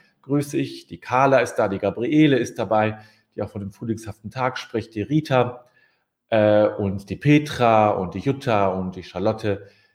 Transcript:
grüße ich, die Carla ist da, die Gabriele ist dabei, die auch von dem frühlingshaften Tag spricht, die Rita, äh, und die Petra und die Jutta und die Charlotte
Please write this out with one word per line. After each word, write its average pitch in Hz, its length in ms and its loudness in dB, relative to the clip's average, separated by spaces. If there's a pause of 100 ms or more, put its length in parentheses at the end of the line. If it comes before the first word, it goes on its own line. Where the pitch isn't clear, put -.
(220)
grüße 143 340 -4
ich, - 320 -6
die - 100 -14
Carla 131 400 2
ist - 160 -2
da, 110 140 0
die 95 100 -4
Gabriele 135 580 2
ist 120 220 -4
dabei, 110 400 0 (380)
die 107 60 -6
auch 98 80 -6
von 104 100 -10
dem 101 100 -10
frühlingshaften 110 600 -10
Tag 127 260 -4
spricht, - 380 -8
die 104 60 -4
Rita, 131 640 0 (640)
äh, 107 360 4
und 98 440 -4
die 95 60 -6
Petra 123 720 4
und 92 240 -4
die 101 40 -8
Jutta 117 480 0
und 92 300 -4
die 90 80 -14
Charlotte 104 640 -4 (260)